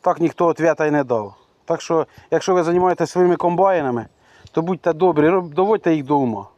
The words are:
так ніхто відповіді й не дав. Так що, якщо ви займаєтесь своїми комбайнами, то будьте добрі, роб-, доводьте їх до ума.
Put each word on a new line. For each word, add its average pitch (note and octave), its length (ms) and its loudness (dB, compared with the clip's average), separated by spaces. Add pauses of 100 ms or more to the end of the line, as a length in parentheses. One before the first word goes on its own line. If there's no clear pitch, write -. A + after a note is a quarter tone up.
так F3 200 0
ніхто E3+ 280 0
відповіді D#3+ 360 0
й D3+ 60 0
не D3 140 0
дав. G#2+ 300 -4 (300)
Так E3+ 160 -4
що, D#3+ 260 -2 (240)
якщо E3 240 0
ви F3+ 80 2
займаєтесь F3 480 0
своїми F3+ 260 2
комбайнами, E3+ 680 0 (460)
то E3 100 -2
будьте F3 300 -4
добрі, D#3 360 2
роб-, F3 260 -2
доводьте F#3 400 0
їх D3 100 -4
до C#3+ 140 0
ума. A2 280 -2 (120)